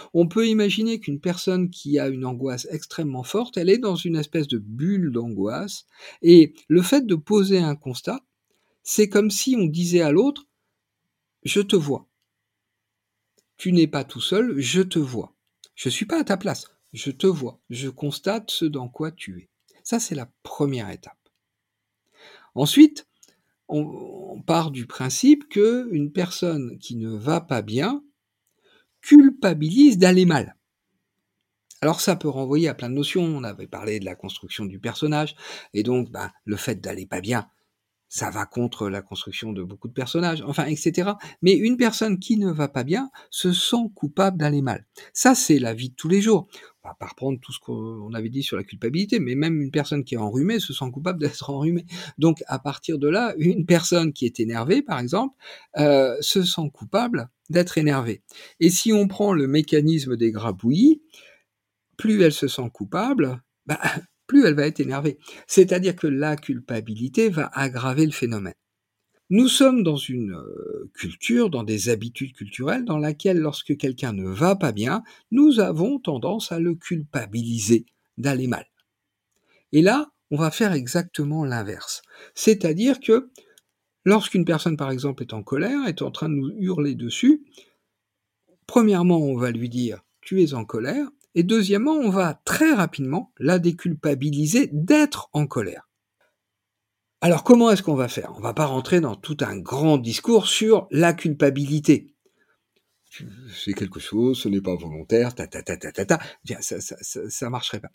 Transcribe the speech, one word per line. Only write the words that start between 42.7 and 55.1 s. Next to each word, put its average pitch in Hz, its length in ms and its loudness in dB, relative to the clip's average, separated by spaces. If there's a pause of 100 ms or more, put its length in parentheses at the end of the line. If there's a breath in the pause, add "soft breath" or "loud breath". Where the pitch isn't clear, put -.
bien 233 260 -4 (180 loud breath)
se - 240 -2
sent 233 420 0
coupable 190 440 -2
d'aller 147 240 0
mal. 123 240 -4 (260 loud breath)
Ça, - 220 6
c'est 151 240 4
la 113 160 -2
vie 123 140 -8
de 127 60 -14
tous - 140 -8
les 196 120 4
jours. 208 260 2 (380 loud breath)
On - 40 -16
va - 60 -18
pas - 140 -16
reprendre 131 320 -6
tout - 100 -20
ce - 80 -12
qu'on 113 560 -12
avait 110 140 -6
dit 135 160 -8
sur - 120 -6
la 98 60 -6
culpabilité, 165 560 -4
mais 127 160 -2
même 156 260 0
une 139 120 -6
personne 143 320 -2
qui 127 100 -8
est 117 40 -4
enrhumée 135 420 -2
se 143 120 -10
sent 127 200 -8
coupable 165 260 -6
d'être 143 320 -6
enrhumée. 160 360 -2 (300 loud breath)
Donc, 160 300 2
à 131 140 -6
partir 143 380 -8
de 143 100 0
là, 208 280 0
une 170 300 2
personne 170 460 2
qui 127 140 -4
est - 120 -4
énervée, 117 420 0
par 185 200 -6
exemple, 190 340 -4 (440 loud breath)